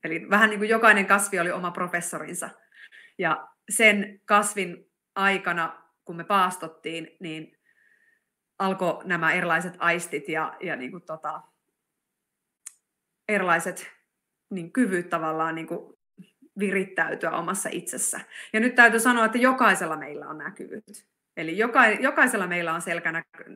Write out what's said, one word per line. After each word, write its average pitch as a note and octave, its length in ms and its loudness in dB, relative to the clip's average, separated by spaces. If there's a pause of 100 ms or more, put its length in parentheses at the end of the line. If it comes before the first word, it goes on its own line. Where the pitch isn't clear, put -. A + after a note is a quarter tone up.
Eli E3 260 -8
vähän G#3+ 200 6
niin G#3 100 -4
kuin G#3+ 100 -2
jokainen A3 360 6
kasvi G3 340 2
oli F3 120 0
oma F3+ 200 -4
professorinsa. E3+ 760 -6 (680)
Ja E3 300 -2 (220)
sen G#3 560 2
kasvin G3+ 640 0 (240)
aikana, F#3+ 680 -2 (220)
kun F3 100 -14
me E3+ 80 -12
paastottiin, E3 960 -2
niin D#3+ 380 -12 (1000)
alkoi F#3+ 440 -2
nämä E3 300 0
erilaiset F3 460 0
aistit E3+ 500 -2
ja, D#3 300 -4
ja, E3 160 -6
niin B2+ 160 -10
kuin, F3 120 -16
tota, D#3 380 -10 (1900)
erilaiset, F3+ 600 -2 (580)
niin, F3 220 -8
kyvyt F#3 380 0
tavallaan, D#3+ 460 -2
niin D#3+ 120 -8
kuin, - 300 -12 (640)
virittäytyä F#3+ 720 -2
omassa E3+ 400 -4
itsessä. - 480 -6 (340)
Ja A3 60 2
nyt B3 160 2
täytyy A3+ 240 8
sanoa, A#3+ 260 4
että A3 120 0
jokaisella A3 600 4
meillä C#3+ 300 -12
on D#3 100 -12
nämä D3+ 140 -10
kyvyt. - 320 -16 (540)
Eli E3 200 -6
joka-, A3+ 420 4
jokaisella B3+ 480 2
meillä F3 260 -2
on E3+ 80 -4
selkänäkö-, E3+ 640 -6 (100)